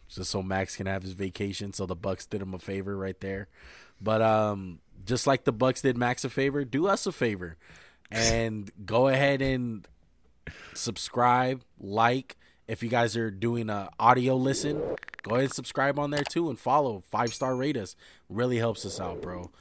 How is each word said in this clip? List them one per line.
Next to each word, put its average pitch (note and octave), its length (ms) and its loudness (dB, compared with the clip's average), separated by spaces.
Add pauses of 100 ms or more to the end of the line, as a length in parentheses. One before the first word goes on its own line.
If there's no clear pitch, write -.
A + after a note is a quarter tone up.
just F#2 220 -6
so G2 120 -2
Max F#2+ 340 -2
can F#2+ 100 -4
have F#2+ 160 -4
his F#2+ 120 -10
vacation. G2 580 -6
So G2 140 -4
the F2+ 100 -4
Bucks F#2 300 -4
did G2+ 160 -6
him F#2+ 120 -8
a F2+ 40 -6
favor G2 380 -6
right F#2+ 240 -6
there. G2 280 -6 (520)
But, A2 200 2
um, G#2+ 600 2 (240)
just A#2 220 0
like C3+ 180 2
the C3 80 2
Bucks B2 300 2
did B2+ 140 4
Max B2 280 0
a B2+ 60 -4
favor, C#3 340 0
do C3 220 0
us G3 200 2
a F#3 60 -4
favor F#2 440 -2 (540)
and A2+ 680 0
<laughs> G2+ 80 -14
go B2 220 4
ahead C3+ 340 2
and B2 440 -2 (880)
subscribe, B2 880 2 (180)
like. A2+ 560 2 (320)
If A2+ 140 -6
you A#2+ 60 -2
guys A#2 280 2
are A2+ 140 -2
doing A2+ 400 -2
a G2 180 -6 (120)
audio B2 340 6
listen, C3+ 480 0 (400)
go A#2 140 0
ahead C3+ 80 2
and C3 80 -2
subscribe C#3 480 -2
on C#3+ 100 -2
there C#3+ 180 -2
too E3 220 0
and A#2 80 -6
follow. B2+ 420 2 (120)
Five A#2 200 0
star C3 220 0
rate C3+ 220 0
us. G2 180 -6 (340)
Really A#2+ 300 2
helps A2+ 260 0
us G2 140 -6
out, F2+ 240 -6
bro. F2+ 380 -8